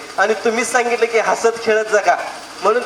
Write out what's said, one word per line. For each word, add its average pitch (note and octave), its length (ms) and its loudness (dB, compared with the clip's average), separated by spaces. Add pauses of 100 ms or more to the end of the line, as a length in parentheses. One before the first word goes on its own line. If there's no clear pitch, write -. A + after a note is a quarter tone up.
(180)
आणि G#3+ 160 2
तुम्हीच A#3 380 -2
सांगितलं A#3+ 340 2
की A3+ 120 0
हसत G#3 440 0
खेळत A3 220 2
जगा, G#3 320 2 (460)
म्हणून A3+ 240 2